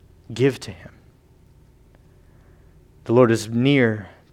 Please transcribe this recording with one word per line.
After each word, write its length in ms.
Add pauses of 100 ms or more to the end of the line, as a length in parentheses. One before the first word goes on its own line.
(320)
give 280
to 120
him. 200 (2000)
The 80
Lord 180
is 180
near 600 (240)